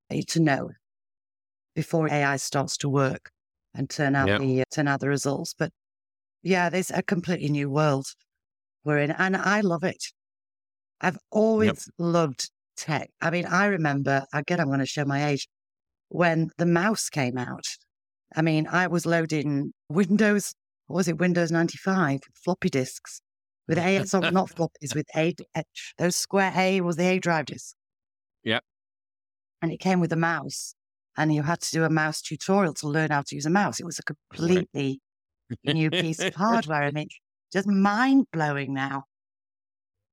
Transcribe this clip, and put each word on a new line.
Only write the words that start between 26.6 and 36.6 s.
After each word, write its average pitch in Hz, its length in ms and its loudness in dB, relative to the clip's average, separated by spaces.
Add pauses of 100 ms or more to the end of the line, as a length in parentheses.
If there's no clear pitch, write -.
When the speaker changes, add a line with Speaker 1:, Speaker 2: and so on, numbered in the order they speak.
Speaker 1:
was 175 160 0
the 170 120 0
A 185 120 2
drive 165 280 0
disk. - 280 -14 (680)
Speaker 2:
Yep. 113 200 0 (960)
Speaker 1:
And 165 120 -2
it - 80 -10
came 185 200 2
with 165 140 2
a 160 40 -2
mouse, 160 580 -4 (420)
and 156 160 2
you 151 80 0
had 165 200 -2
to - 100 -6
do 160 120 0
a 160 60 2
mouse 156 320 0
tutorial 180 540 0
to 151 120 -8
learn 156 220 0
how 143 140 0
to - 120 -10
use 143 120 -4
a - 20 0
mouse. 180 300 0
It 185 80 -10
was 160 100 -10
a - 100 -12
Speaker 2:
Right. 151 100 -8 (120)
Speaker 1:
completely 151 720 0 (640)
new 156 260 2
piece 165 300 -2
of 185 160 -2
Speaker 2:
<laughs> - 0 -
Speaker 1:
hardware. 160 480 0